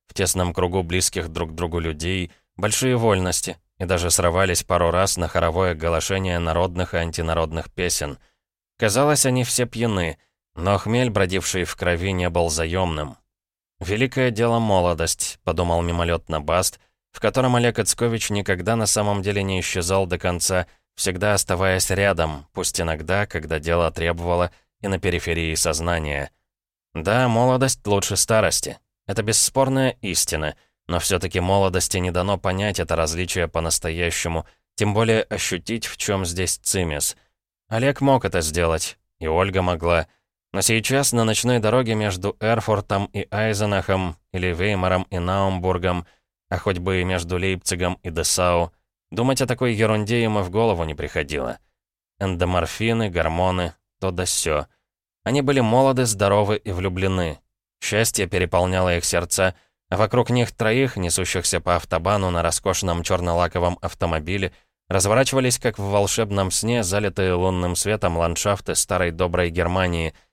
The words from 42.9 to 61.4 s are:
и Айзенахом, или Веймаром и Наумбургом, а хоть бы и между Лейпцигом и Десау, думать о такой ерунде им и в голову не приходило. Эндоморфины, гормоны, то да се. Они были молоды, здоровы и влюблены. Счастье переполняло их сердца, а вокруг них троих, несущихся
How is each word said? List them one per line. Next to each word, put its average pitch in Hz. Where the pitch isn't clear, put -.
и 101
Айзенахом, 101
или 90
Веймаром 92
и 92
Наумбургом, 90
а 90
хоть 92
бы 92
и 90
между 90
Лейпцигом 90
и 90
Десау, 85
думать 123
о 131
такой 120
ерунде 107
им 107
и 98
в 90
голову 98
не 78
приходило. 73
Эндоморфины, 92
гормоны, 87
то 95
да 90
се. 76
Они 127
были 135
молоды, 127
здоровы 101
и -
влюблены. 90
Счастье 104
переполняло 90
их 85
сердца, 92
а -
вокруг 110
них 120
троих, 123
несущихся 90